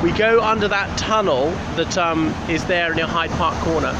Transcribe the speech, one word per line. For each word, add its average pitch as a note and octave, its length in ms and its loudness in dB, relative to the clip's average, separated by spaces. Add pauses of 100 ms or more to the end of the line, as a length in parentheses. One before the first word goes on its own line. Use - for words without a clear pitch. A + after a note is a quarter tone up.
We E3+ 80 2
go A3+ 300 4
under A3 260 2
that G3 300 -2
tunnel F3 560 2 (240)
that, E3 200 -2
um, D#3+ 380 0 (140)
is D#3+ 160 0
there E3+ 280 0
near D#3+ 140 -2
Hyde E3 300 -2
Park D#3+ 260 0
Corner. D#3 360 0